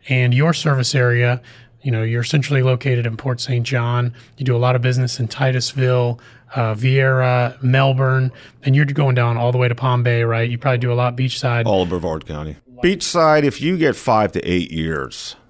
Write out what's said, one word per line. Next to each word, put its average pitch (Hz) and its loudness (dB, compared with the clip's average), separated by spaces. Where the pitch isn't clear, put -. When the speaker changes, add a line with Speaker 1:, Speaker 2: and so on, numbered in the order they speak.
Speaker 1:
and 127 2
your 151 2
service 135 -2
area, 120 2
you 135 -4
know, 113 0
you're 117 -2
centrally 139 0
located 127 0
in 113 -6
Port 127 -4
Saint 120 -2
John. 120 -2
You 131 -6
do 123 2
a - 2
lot 127 2
of 123 0
business 127 0
in 113 -2
Titusville, 127 0
uh, 113 0
Viera, 127 2
Melbourne, 131 2
and 131 2
you're 147 4
going 139 0
down 120 2
all 120 0
the 127 0
way 123 2
to 120 0
Palm 123 0
Bay, 120 2
right? 117 0
You 120 -4
probably 123 0
do 120 -2
a - 0
lot 123 0
beachside. 123 -2
Speaker 2:
All 98 2
of 87 0
Brevard 82 -4
County. 76 -10
Beachside, 165 2
if 139 -2
you 165 0
get 156 0
five 110 0
to - -4
eight 90 -2
years 80 -6